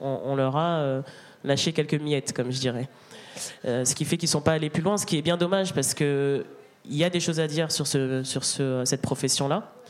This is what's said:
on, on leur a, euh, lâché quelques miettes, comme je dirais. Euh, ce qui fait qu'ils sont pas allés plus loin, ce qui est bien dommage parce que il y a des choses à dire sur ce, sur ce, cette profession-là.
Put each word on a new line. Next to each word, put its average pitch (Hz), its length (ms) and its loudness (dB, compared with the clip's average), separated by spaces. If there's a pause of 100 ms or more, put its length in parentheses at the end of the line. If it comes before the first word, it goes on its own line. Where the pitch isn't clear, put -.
on, 135 240 -2
on 139 100 0
leur 135 220 2
a, 165 220 2
euh, 135 220 0 (420)
lâché 139 300 2
quelques 156 220 0
miettes, 147 380 0
comme 123 180 -2
je 131 80 -4
dirais. 127 300 -2 (760)
Euh, 127 200 0
ce - 100 0
qui 156 100 -4
fait 165 120 0
qu'ils 165 120 -2
sont 147 120 0
pas 160 120 4
allés 156 160 0
plus 156 140 0
loin, 202 140 2
ce 202 80 -2
qui 165 120 0
est 147 40 0
bien 170 160 2
dommage 185 360 0
parce 139 200 0
que 139 520 0 (400)
il 147 100 -6
y 156 80 2
a 180 60 4
des 180 100 0
choses 160 200 0
à 160 60 2
dire 156 260 0
sur 147 140 0
ce, 131 380 0
sur 131 200 -4
ce, 131 420 0
cette 135 160 0
profession-là. 139 680 0 (180)